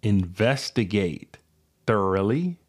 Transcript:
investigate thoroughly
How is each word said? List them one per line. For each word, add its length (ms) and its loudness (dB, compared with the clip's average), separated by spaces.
investigate 1400 -2
thoroughly 720 0